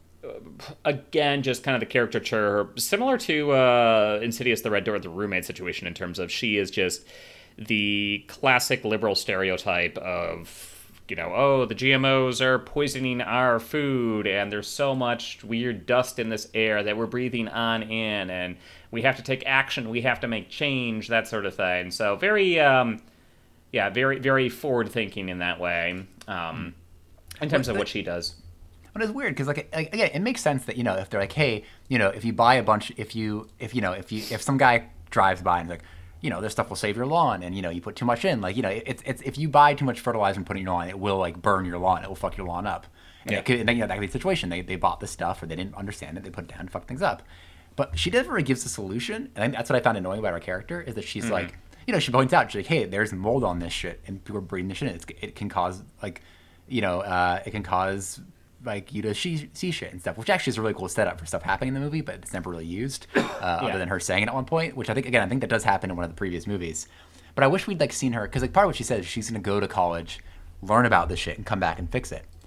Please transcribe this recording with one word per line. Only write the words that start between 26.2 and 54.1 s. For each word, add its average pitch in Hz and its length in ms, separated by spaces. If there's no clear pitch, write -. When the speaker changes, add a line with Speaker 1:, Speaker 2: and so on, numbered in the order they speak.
Speaker 1:
um, 82 460
Speaker 2:
Hmm. 151 60
Speaker 1:
in 156 40
terms 135 200
Speaker 2:
But 120 40
Speaker 1:
of 101 60
what 101 80
Speaker 2:
the - 60
Speaker 1:
she 101 100
does. 87 320
Speaker 2:
But 208 100
it's 214 100
weird, 233 240
'cause, 139 100
like, 143 260
a-, 160 60
again, 160 340
it 143 80
makes 240 220
sense 139 240
that, 104 100
you 127 80
know, 101 120
if 95 120
they're - 120
like, 104 120
"Hey, 127 320
you 127 100
know, 101 100
if 104 160
you 113 80
buy 120 240
a 123 60
bunch, 107 340
if - 200
you, 107 320
if, 107 140
you 123 60
know, 95 120
if 92 200
you, 107 180
if 110 120
some 135 160
guy 123 300
drives 95 320
by 87 180
and 82 80
is - 20
like, 85 120
you 151 80
know, 90 100
this 107 120
stuff - 180
will 98 60
save 104 200
your 120 80
lawn, 139 380
and, 90 120
you 98 60
know, 92 80
you 85 140
put 104 120
too 123 120
much 120 180
in," 160 160
like, 95 160
you 131 60
know, 98 80
it's, 113 340
it's, 135 180
if 135 140
you 151 140
buy 147 240
too 143 100
much 123 160
fertilizer 104 380
and 92 80
put 98 100
it 98 40
in 95 60
your 92 80
lawn, 87 140
it 95 100
will, 98 200
like, 87 240
burn 95 240
your 87 120
lawn, 90 240
it 95 60
will 95 80
fuck - 220
your 95 80
lawn 87 200
up. 90 200
And - 80
Speaker 1:
Yeah. 98 80
Speaker 2:
it - 40
could, 123 160
and 110 80
then, 120 80
you 117 60
know, 104 60
that 92 80
could 104 40
be 101 60
the 90 80
situation. 160 340
They, 87 140
they 92 140
bought 87 240
this 101 100
stuff, 87 320
or 85 40
they 80 100
didn't 92 180
understand 101 420
it, 95 80
they 95 60
put 87 140
it - 60
down - 100
and 92 120
fucked - 160
things 135 140
up. 143 200
But - 220
she - 120
never 262 220
really 190 120
gives 123 200
a - 60
solution, 120 640
and 101 80
I, 120 40
that's 120 100
what 135 80
I 120 40
found 113 180
annoying 95 220
about 101 120
her 85 80
character, 101 400
is 139 140
that 104 100
she's 104 200
Speaker 1:
Mm-hmm. 113 100
Speaker 2:
like, 90 240
you 247 60
know, 190 60
she 139 120
points 127 220
out, 143 180
she's 202 100
like, 185 60
"Hey, 120 200
there's 98 260
mold 110 320
on 87 140
this 85 160
shit, - 320
and 95 180